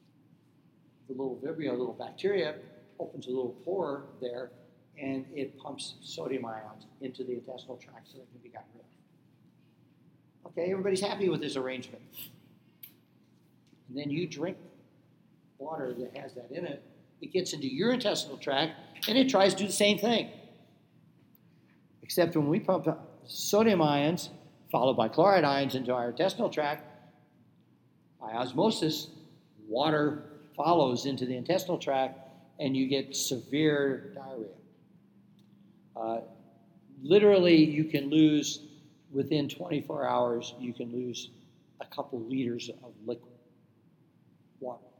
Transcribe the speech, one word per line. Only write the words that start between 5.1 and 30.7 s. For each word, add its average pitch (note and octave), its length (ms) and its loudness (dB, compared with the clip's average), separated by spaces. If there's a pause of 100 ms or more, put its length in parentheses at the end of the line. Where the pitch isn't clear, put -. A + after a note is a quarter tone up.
it C#3 240 -8
pumps - 440 -14
sodium B2+ 420 -8
ions A2 420 -14 (140)
into B2+ 240 -12
the B2 100 -8
intestinal B2 420 -14
tract A2+ 340 -20
so C3+ 80 -20
they B2+ 140 -20
can A#2+ 100 -20
be B2 60 -20
gotten A2 260 -20
rid A#2 100 -20 (1600)
of. - 80 -20
Okay, F3 180 -4
everybody's F#3+ 300 0
happy G3 280 -2
with D#3 120 -2
this C#3+ 160 -6
arrangement. B2+ 460 -8 (1900)
And B2+ 100 -12
then D3 120 -8
you E3 160 -4
drink E3 300 -8 (1000)
water C#3 360 -8
that B2 220 -10
has C#3 180 -14
that B2 160 -16
in E3+ 160 -10
it, C#3+ 160 -10 (380)
it - 120 -14
gets - 200 -2
into C#3 200 -6
your G3 200 2
intestinal F3 460 -2
tract, D3 340 0 (360)
and G#3+ 80 4
it C4 120 6
tries F#3+ 260 6
to - 60 -4
do G3+ 60 0
the F#3 60 -2
same G#3 260 4
thing. A3 320 0 (1700)
Except E3 340 0
when D3 120 2
we F3+ 120 2
pump F3+ 260 0 (380)
sodium G#3+ 560 2
ions, D3+ 500 2 (400)
followed B2+ 260 2
by A2+ 120 2
chloride F3+ 360 6
ions C#3 300 2
into B2 180 -2
our A#2+ 180 -2
intestinal F#3 380 0
tract, D3+ 360 -4 (1400)
by A2+ 120 -10
osmosis, C#3 760 0 (600)
water D3 560 0 (320)
follows C#3+ 500 4